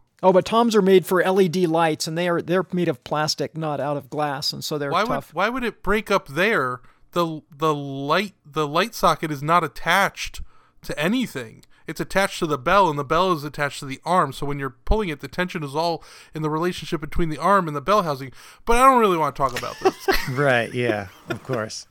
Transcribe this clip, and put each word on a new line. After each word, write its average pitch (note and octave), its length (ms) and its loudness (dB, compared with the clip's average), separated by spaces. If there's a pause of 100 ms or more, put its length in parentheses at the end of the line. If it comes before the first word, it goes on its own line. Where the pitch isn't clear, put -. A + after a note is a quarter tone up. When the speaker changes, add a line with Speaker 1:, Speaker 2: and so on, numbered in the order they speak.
(220)
Speaker 1:
Oh, F#3 100 6
but F3 120 4
Toms A3+ 320 2
are G3+ 60 6
made F#3 220 6
for F#3 160 0
L F#3 200 2
E F#3+ 80 4
D F3 180 0
lights, D#3+ 400 0
and D#3+ 100 -6
they F3 120 -2
are, E3+ 120 0
they're F3 320 0
made F3+ 160 0
of D3 140 -4
plastic, D3+ 540 -4
not D3+ 240 -4
out C#3+ 160 -4
of C3+ 120 -12
glass, D3 440 -4
and C#3 100 -10
so D3+ 160 -4
they're C#3+ 140 -4
Speaker 2:
Why F#3 120 0
Speaker 1:
tough. C#3+ 260 -6
Speaker 2:
would, - 60 -18
why F#3+ 120 0
would B3+ 160 -4
it - 180 -6
break G#3 300 0
up F#3+ 160 2
there? C#3+ 520 0 (300)
The, E3 400 -2
the D#3 240 0
light, C#3+ 600 -2 (120)
the D3 220 -2
light F#3 260 -2
socket E3 380 0
is C#3 100 -8
not E3+ 220 2
attached - 800 -2 (400)
to - 160 -10
anything. D3+ 680 -4 (220)
It's E3 140 -8
attached F#3+ 380 -2
to F3 80 -2
the D3+ 100 0
bell, F3 320 4
and C#3+ 100 -2
the C#3+ 60 -4
bell E3+ 280 2
is D3 120 -6
attached D3 360 -6
to D3 40 -12
the C3+ 220 -10
arm. D#3+ 260 0
So D3 140 -6
when C#3+ 120 -4
you're C#3 120 -6 (160)
pulling G#3+ 240 2
it, C3+ 100 -8
the C#3 80 -12
tension F3+ 340 -4
is C#3 140 -8
all E3 260 -2 (320)
in D#3 60 -8
the D3+ 80 -2
relationship D#3+ 540 -4
between - 260 0
the D3+ 80 -4
arm F#3 320 2
and D3 80 -4
the C#3 60 -6
bell G3 220 2
housing. C3+ 280 -6 (320)
But A#3 140 4
I C4 80 8
don't C4 140 8
really F#3 180 4
want D3 180 -2
to D3 60 -2
talk B2+ 160 0
about - 220 -8
this. F#4+ 220 4
<laughs> - 160 2 (140)
Speaker 3:
Right, B2 400 2
yeah, A2 360 -2 (200)
of - 160 -8
course. A2 460 -6